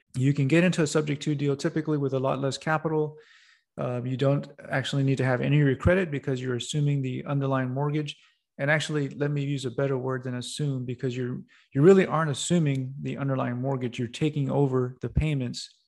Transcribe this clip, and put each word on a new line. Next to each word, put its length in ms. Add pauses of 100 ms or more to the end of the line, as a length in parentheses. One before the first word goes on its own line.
(160)
you 180
can 140
get 160
into 200
a 40
subject 360
to 100
deal 220
typically 420
with 160
a 60
lot 200
less 200
capital. 580 (600)
Um, 260
you 120
don't 300 (220)
actually 340
need 140
to 80
have 160
any 220
recredit 480
because 280
you're 180
assuming 440
the 240
underlying 460
mortgage. 440 (420)
And 120
actually, 400
let 220
me 120
use 220
a 60
better 260
word 260
than 120
assume, 500
because 320
you're, 220 (340)
you 80
really 240
aren't 240
assuming 720
the 160
underlying 420
mortgage. 380
You're 100
taking 440
over 500
the 80
payments 680 (100)